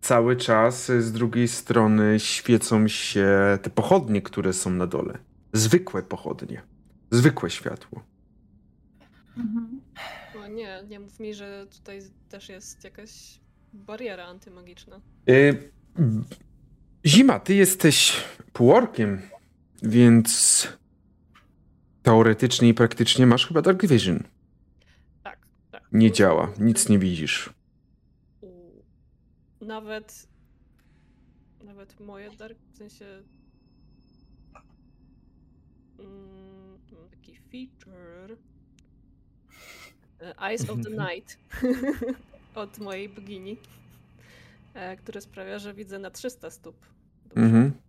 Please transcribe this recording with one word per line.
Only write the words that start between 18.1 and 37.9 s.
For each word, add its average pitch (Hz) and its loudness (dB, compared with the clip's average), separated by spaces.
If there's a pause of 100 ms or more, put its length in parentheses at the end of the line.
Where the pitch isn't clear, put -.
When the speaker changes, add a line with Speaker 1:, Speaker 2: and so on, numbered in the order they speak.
Speaker 1:
półorkiem, 123 2 (600)
więc 117 4 (1300)
teoretycznie 113 4
i 113 6
praktycznie 120 2
masz 123 4
chyba 165 -2
Dark 185 2
Vision. 92 2 (1000)
Speaker 3:
Tak, - -20 (240)
tak. - -20 (100)
Speaker 1:
Nie 113 4
Speaker 3:
Bo 104 0
Speaker 1:
działa, 82 2
Speaker 3:
tutaj 104 -4
Speaker 1:
nic 113 -2
nie 104 4
widzisz. 87 -4 (880)
Speaker 3:
U-, 175 -20 (760)
nawet, 220 -16 (1400)
nawet 202 -20
moje 202 -20
Dark, 226 -20 (140)
w - -20
sensie, 196 -20 (2750)
mm, 190 -20 (140)
mam 170 -20
taki - -20
feature. 190 -20 (1800)